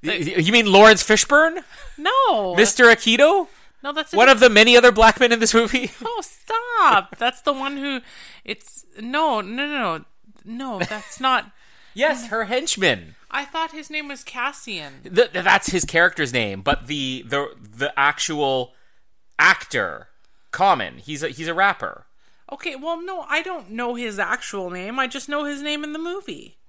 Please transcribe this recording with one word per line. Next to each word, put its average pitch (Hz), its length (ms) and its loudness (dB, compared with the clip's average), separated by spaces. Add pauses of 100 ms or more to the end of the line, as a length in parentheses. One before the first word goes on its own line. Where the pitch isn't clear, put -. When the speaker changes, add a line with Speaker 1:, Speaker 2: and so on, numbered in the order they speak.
Speaker 1:
Y-, 147 60 -6
Speaker 2:
like 208 180 -4
Speaker 1:
y-, 175 140 -2
you 170 100 0
mean 226 200 4
Lawrence 214 320 8
Fishburne? 311 600 2 (340)
Speaker 2:
No. 320 580 0
Speaker 1:
Mister 233 300 6
Akito? 269 640 4 (340)
Speaker 2:
No, 285 120 -10
that's 302 200 -8
a - 40 0
Speaker 1:
One 247 120 6
of 247 120 6
the 254 80 8
many 220 260 6
other 240 160 8
black 220 300 4
men 240 100 2
in 233 80 0
this 220 140 2
movie? 233 420 0
<laughs> - 80 -20
Speaker 2:
Oh, 453 180 -8
stop. 440 960 -2
That's 247 240 -6
the 285 120 -4
one 269 240 -8
who, 269 240 -8 (420)
it's, - 420 -16 (140)
no, 254 420 -2
no, 233 260 -8
no, 233 300 -6
no. - 80 -16 (380)
No, 233 360 -12
that's 208 400 -10
not. 254 360 0
Speaker 1:
<laughs> - 60 -20 (320)
Yes, 247 340 -2
her 220 180 -4
henchman. 190 680 -2 (140)
Speaker 2:
I 277 140 -8
thought 320 300 -8
his 302 160 -18
name 302 180 -10
was 277 160 -16
Cassian. 214 800 -12
Speaker 1:
The, 214 300 0
that's 185 340 2
his 175 160 -2
character's 165 480 0
name, 104 300 -4
but 139 260 -2
the, 131 400 -8
the, 143 340 -6
the 120 380 -8
actual 143 720 -2 (680)
actor, 113 680 0 (440)
Common, 123 480 0
he's 147 220 -12
a, 156 60 -6
he's 156 220 -10
a 170 40 -6
rapper. 185 520 -4 (440)
Speaker 2:
Okay, 277 280 -14
well, 330 280 -10
no, 370 220 -12
I 311 140 -4
don't 320 300 -12
know 240 240 -8
his 220 240 -10
actual 190 500 -8
name. 190 300 -10
I 262 80 -4
just 262 200 -12
know 294 160 -6
his 285 180 -10
name 294 220 -8
in 302 80 -12
the 311 80 -12
movie. 330 580 -14 (120)